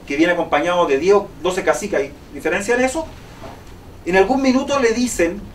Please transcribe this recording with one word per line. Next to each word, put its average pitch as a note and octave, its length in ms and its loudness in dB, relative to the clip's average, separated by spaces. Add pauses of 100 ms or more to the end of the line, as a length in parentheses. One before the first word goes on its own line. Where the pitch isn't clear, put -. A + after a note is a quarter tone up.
que C#3+ 80 -4
viene E3+ 160 4
acompañado E3+ 540 0
de C#3 120 2
diez F3+ 160 4
o G3+ 140 2 (160)
doce F#3 180 -2
caciques, F3 380 -2
hay C#3 140 -6 (200)
diferencia F#3+ 420 -2
en B3 60 2
eso, D#4+ 240 -2 (960)
en F3 120 0
algún B3 260 4
minuto C4+ 380 2
le A#3 140 2
dicen G3+ 460 -2 (140)